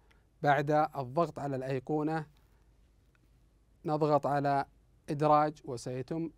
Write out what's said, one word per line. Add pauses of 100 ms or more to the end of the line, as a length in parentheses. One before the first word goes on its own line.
(420)
بعد
الضغط
على
الأيقونة (1600)
نضغط
على (440)
إدراج،
وسيتم